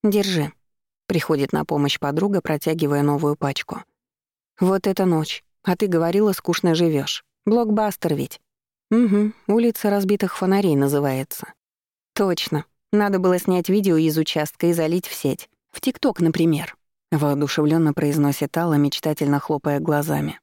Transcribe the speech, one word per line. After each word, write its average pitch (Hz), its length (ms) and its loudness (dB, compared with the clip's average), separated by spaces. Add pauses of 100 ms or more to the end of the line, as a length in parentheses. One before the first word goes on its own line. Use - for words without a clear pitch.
"Держи", — 196 500 0 (540)
приходит 156 460 0
на 151 120 -2
помощь 143 360 -2
подруга, 170 400 0
протягивая 151 640 0
новую 147 340 0
пачку. - 480 -6 (760)
"Вот 185 280 2
это 190 200 0
ночь, 160 380 -2 (180)
а 180 140 0
ты 208 100 0
говорила, 180 460 2
скучно 175 420 0
живёшь. 160 500 0 (220)
Блокбастер 214 680 0
ведь". 139 260 -8 (520)
"Угу, 214 400 2 (140)
улица 226 420 2
разбитых 196 480 0
фонарей 185 400 2
называется". 139 760 -2 (600)
"Точно. 170 520 -2 (260)
Надо 202 260 2
было 180 200 2
снять 180 320 0
видео 190 260 2
из 160 220 2
участка 156 480 -2
и 175 80 4
залить 170 320 0
в - 80 -12
сеть. - 340 -4 (220)
В - 100 -18
ТикТок, - 400 -2
например", 165 560 0 (340)
воодушевлённо 151 840 2
произносит 147 640 0
Алла, 170 160 0
мечтательно 143 680 0
хлопая 143 400 -2
глазами. 147 640 -2